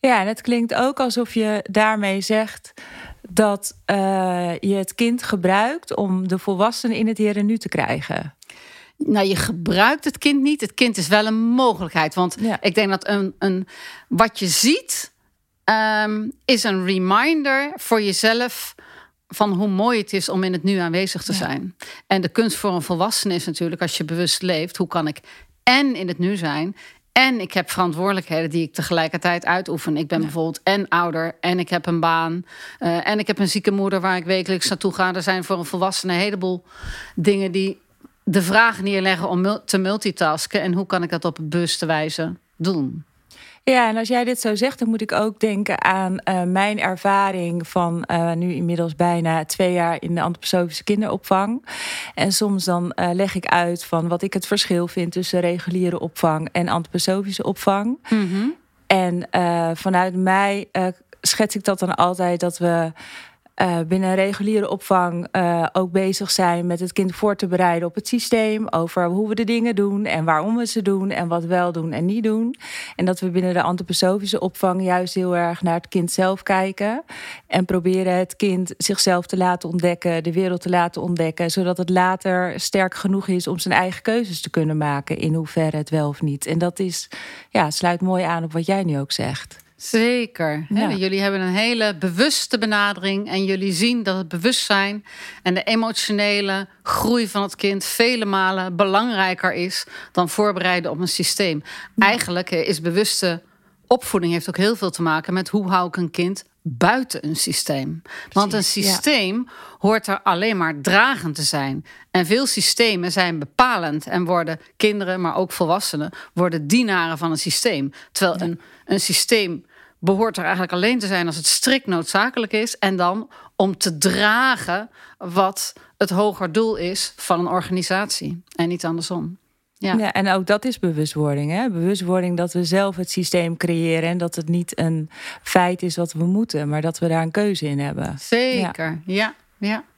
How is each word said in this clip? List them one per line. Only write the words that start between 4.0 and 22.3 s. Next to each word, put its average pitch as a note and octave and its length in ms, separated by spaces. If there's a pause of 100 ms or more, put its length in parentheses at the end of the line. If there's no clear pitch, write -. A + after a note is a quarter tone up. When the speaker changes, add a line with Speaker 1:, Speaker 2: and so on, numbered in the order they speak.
Speaker 1:
je G3 160
het F#3+ 200
kind A#3+ 280
gebruikt G#3 720
om F#3 340
de F#3 100
volwassene G#3+ 600
in A3 80
het A3 120
hier G#3 180
en G3+ 100
nu A3 120
te - 100
krijgen. - 680 (600)
Speaker 2:
Nou, G3+ 300
je F#3+ 100
gebruikt F#3 680
het - 140
kind C#4+ 240
niet. D4 180
Het G3+ 140
kind A#3+ 220
is D#3 120
wel G#3 180
een A3 140
mogelijkheid. G3+ 760
Want F3+ 260
Speaker 1:
Ja. A3 200
Speaker 2:
ik F#3+ 140
denk G#3 160
dat F#3+ 180
een, G3+ 300
een, F#3 300 (400)
wat A3 300
je G3 80
ziet, - 680 (520)
ehm, G#3+ 640 (160)
is B3+ 200
een F#3+ 200
reminder C4+ 920
voor A3+ 280
jezelf A3+ 720 (540)
van G#3 240
hoe G3 160
mooi G#3+ 320
het G3 120
is F#3+ 160
om F#3 160
in F#3 80
het F3 100
nu G3 140
aanwezig F3 460
te - 100
Speaker 1:
Ja. F#3+ 60
Speaker 2:
zijn. - 380 (300)
En G3 140
de E3+ 80
kunst A#3 280